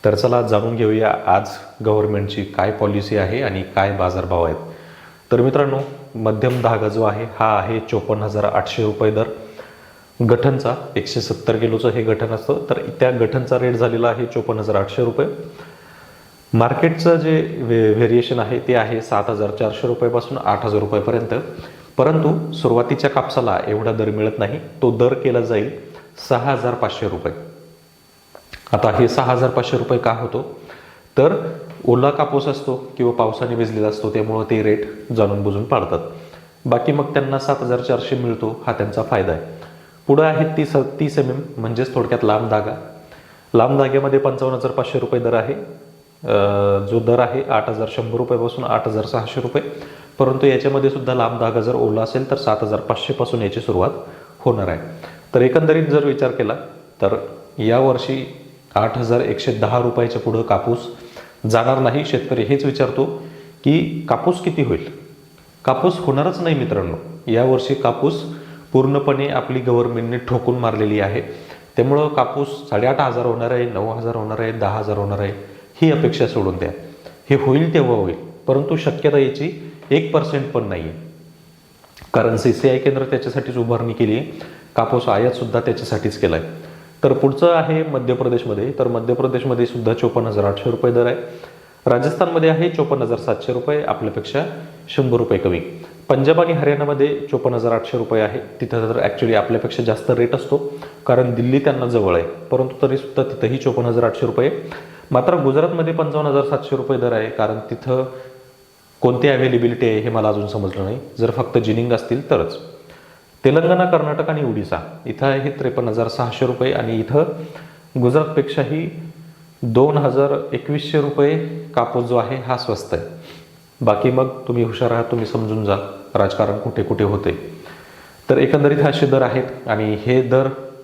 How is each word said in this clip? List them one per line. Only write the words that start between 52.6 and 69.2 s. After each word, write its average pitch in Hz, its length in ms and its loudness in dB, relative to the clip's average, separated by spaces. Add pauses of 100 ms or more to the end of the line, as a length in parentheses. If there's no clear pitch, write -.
हजार 107 180 0
पाचशे - 340 -4
पासून 120 280 -2
याची 98 180 -2
सुरुवात 92 300 0 (500)
होणार 98 280 2
आहे. 80 120 -4 (560)
तर 123 60 8
एकंदरीत 156 440 4
जर 143 200 2
विचार 131 260 0
केला 117 220 -2 (480)
तर 98 140 2 (420)
यावर्षी 131 800 0 (400)
आठ 110 220 2
हजार 120 220 2
एकशे - 340 -2
दहा 117 280 0
रुपयाच्या 120 400 0
पुढं 113 200 0
कापूस - 360 0 (720)
जाणार 117 300 4
नाही. 131 260 2
शेतकरी 120 380 0
हेच 139 220 0
विचारतो 131 400 0 (580)
की 160 460 0
कापूस 180 320 0
किती 160 220 -2
होईल? 107 280 -2 (760)
कापूस 175 340 2
होणारच 147 420 0
नाही 165 140 2
मित्रांनो. 101 400 -2 (360)
यावर्षी 127 420 2
कापूस 131 500 0 (500)
पूर्णपणे 139 540 2